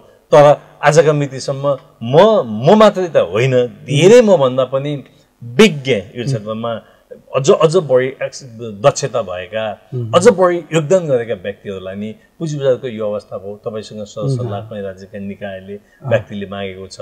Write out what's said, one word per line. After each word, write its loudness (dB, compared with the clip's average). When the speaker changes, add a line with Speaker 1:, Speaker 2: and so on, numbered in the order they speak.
Speaker 1:
तर 6
आजका 4
मितिसम्म -4
म, 4
म 2
मात्रै 4
त -4
होइन, 2
धेरै 4
मभन्दा 2
पनि -6
विज्ञ 2
यो 2
Speaker 2:
मह्म। -10
Speaker 1:
क्षेत्रमा -6
अझ, 2
अझ 2
बढी 2
एक्स-, -10
दक्षता -2
भएका, -8
Speaker 2:
मह्म। -6
Speaker 1:
अझ 2
बढी 4
योगदान -2
गरेका -2
व्यक्तिहरूलाई -10
नि -12
पुँजी -8
बजारको -2
यो -6
अवस्था -10
भयो, -14
तपाईँसँग -12
सर -8
Speaker 2:
मह्म। -2
Speaker 1:
सल्लाह -8
पनि -14
राज्यका -14
निकायले, -14
Speaker 2:
अँ। -16
Speaker 1:
व्यक्तिले -4
मागेको -12
छ, -20